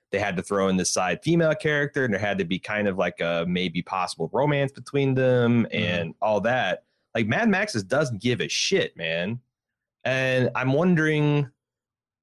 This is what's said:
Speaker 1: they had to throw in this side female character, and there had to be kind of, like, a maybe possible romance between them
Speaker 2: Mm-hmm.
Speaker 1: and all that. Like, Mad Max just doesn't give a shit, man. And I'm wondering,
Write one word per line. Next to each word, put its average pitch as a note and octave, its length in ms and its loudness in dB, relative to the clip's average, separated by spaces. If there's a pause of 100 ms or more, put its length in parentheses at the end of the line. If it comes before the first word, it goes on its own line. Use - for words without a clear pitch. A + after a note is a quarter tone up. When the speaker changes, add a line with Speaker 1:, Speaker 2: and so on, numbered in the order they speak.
(120)
Speaker 1:
they G2+ 80 -2
had G2+ 180 -2
to F#2 60 -4
throw G2 260 0
in F#2 80 2
this F2 120 0
side F2+ 320 -2
female D#3+ 320 2
character, D3 520 -2
and A#2 80 0
there F#2+ 80 -2
had G2+ 160 -2
to F#2+ 80 0
be F2 140 -4
kind G#2 280 -2
of, F#2+ 100 -2
like, F2+ 220 -2
a E2+ 260 -2
maybe F2+ 360 -2
possible F2 500 -4
romance C#3 400 0
between C3+ 440 -2
them B2 500 4
Speaker 2:
Mm-hmm. - 180 -6
Speaker 1:
and E2+ 380 -2
all G#2 200 2
that. G#2+ 440 -2 (280)
Like, A2+ 140 0
Mad G3+ 220 0
Max G3+ 240 0
just G2 160 -4
doesn't B2+ 320 0
give A#2+ 180 0
a D#2+ 80 -2
shit, - 480 -2
man. E2+ 460 -4 (640)
And B2+ 520 2
I'm B2+ 180 0
wondering, D3+ 800 2 (720)